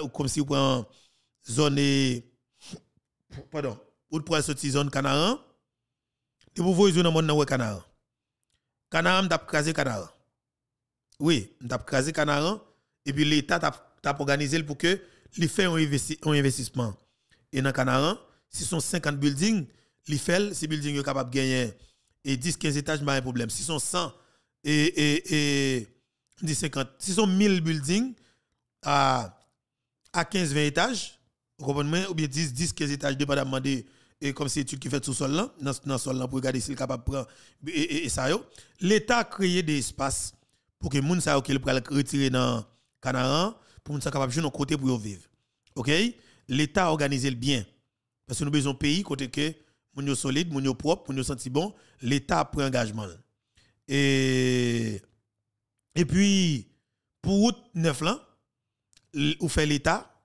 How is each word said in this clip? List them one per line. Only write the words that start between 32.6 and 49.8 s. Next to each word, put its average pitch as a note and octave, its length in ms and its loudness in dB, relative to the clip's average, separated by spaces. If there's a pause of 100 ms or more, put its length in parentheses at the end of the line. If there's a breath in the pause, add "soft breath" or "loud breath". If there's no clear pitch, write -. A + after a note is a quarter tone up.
quinze D3 180 -4
étages, C#3+ 260 -4
dépendamment C#3 440 -2
de, C3 240 -2 (360 soft breath)
et C#3 140 -4
comme C#3+ 140 -4
c'est D3 120 -2
étude C3+ 200 -6
qui C3+ 100 -8
fait C#3 140 -2
sous C3 100 -4
sol C3+ 160 -2
là, F#3 200 -2 (100)
dans, C#3 120 -4 (140)
dans C#3 80 -2
le B2+ 40 -2
sol C3 200 -4
là, B2+ 80 -4
pour B2+ 100 -6
regarder C3 240 -2
s'il C#3+ 120 -6
est B2+ 40 -8
capable B2+ 280 -6
de - 60 -2
prendre C3+ 180 -6 (400 loud breath)
et, - 20 -8
et, D#3+ 340 -2
et C3+ 40 -4
ça, C3 200 -2
yo. F#3 160 0 (360 loud breath)
L'État G#3+ 380 4
a A3+ 60 2
créé F3+ 380 2
des D3+ 160 0
espaces - 540 -4 (460)
pour - 120 -6
que C#3 80 0
les D#3+ 220 2
gens D3 200 2
qui C3 120 -4
le C#3 80 2 (300)
retirer C#3 380 0
dans B2 360 0 (360)
Canaran, C3+ 540 0 (280 soft breath)
pour D3 120 -8
les C#3+ 60 -4
gens D3 100 -4
capables C3+ 220 0
de C#3+ 80 0
jouer D#3 100 -2
côté C#3+ 260 -2
pour C3 220 0
vivre. G#2 240 -10 (520)
Ok? A#2+ 160 -4 (580 soft breath)
L'État D3+ 380 0
a E3 40 2
organisé C#3 400 0
le B2+ 60 -4
bien. B2 280 0 (600)
Parce B2+ 120 -8
que D#3 60 -4
nous D3 40 -4
avons D3 100 2
besoin C#3 140 0
d'un B2+ 60 -8
pays, D3+ 240 2
côté C3+ 280 -6
que, C#3 100 -6
les - 680 -8